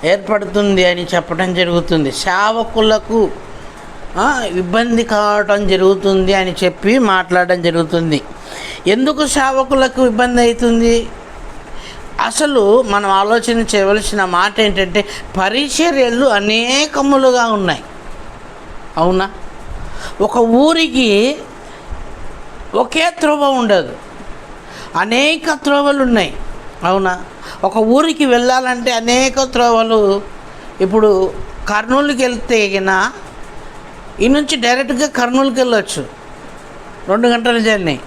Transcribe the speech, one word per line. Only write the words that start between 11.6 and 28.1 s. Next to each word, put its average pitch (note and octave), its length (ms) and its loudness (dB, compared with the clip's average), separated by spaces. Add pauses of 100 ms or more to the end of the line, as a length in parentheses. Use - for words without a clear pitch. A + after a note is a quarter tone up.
అసలు C4+ 360 2 (300)
మనం G3+ 160 2 (100)
ఆలోచన A3+ 520 2
చేయవలసిన G3+ 500 2 (140)
మాట G3+ 180 0 (120)
ఏంటంటే F#3+ 360 0 (380)
పరిచర్యలు C4 880 2 (100)
అనేకములుగా C4 1040 2 (140)
ఉన్నాయి, F3 260 -2 (1160)
అవునా? F#3 260 2 (1000)
ఒక - 80 -2 (280)
ఊరికి D4+ 460 2 (1700)
ఒకే D#4+ 220 0 (160)
త్రోవ D4 220 2 (160)
ఉండదు, G3 340 2 (1120)
అనేక C#4+ 440 0 (180)
త్రోవలు C#4+ 420 2
ఉన్నాయి, G#3+ 260 2 (560)
అవునా? F#3 240 2 (540)
ఒక G3 100 0 (200)
ఊరికి D#4+ 360 2